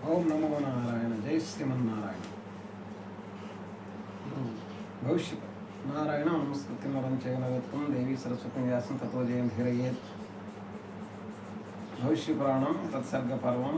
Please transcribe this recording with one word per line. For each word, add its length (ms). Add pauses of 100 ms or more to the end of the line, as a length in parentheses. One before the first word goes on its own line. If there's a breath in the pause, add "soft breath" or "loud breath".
(100)
ఓం 180
నమో 380
నారాయణ, 480 (100)
జై 100 (120)
శ్రీమన్నారాయణ. 760 (2750)
భవిష్యత్ 360 (460)
నారాయణ 400 (140)
నమస్కృత్యం 540
నరం 280
చైవ 180
నరోత్తమం 520
దేవీ 280
సరస్వతిం 460
వ్యాసం 340
తతో 280
జయం 260
ధీరయేత్. 500 (2000)
భవిష్య 360
పురాణం 380 (180)
తత్సర్గ 480
పర్వం 360